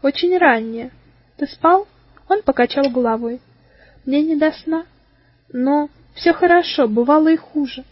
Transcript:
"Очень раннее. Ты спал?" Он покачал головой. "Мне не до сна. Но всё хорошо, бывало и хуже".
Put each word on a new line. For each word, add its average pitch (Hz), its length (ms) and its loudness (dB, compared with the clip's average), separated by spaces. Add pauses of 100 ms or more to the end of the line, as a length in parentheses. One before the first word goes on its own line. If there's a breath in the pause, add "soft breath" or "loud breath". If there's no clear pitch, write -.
"Очень 349 360 0
раннее. 233 540 0 (460)
Ты 285 100 -6
спал?" 370 400 2 (420)
Он 415 140 0
покачал 269 460 0
головой. 233 520 -4 (640 soft breath)
"Мне 277 160 0
не 320 140 0
до 311 160 0
сна. 320 340 -8 (680)
Но 277 380 -2 (240)
всё 339 200 0
хорошо, 339 540 2
бывало 269 420 2
и 320 80 4
хуже". 269 540 -6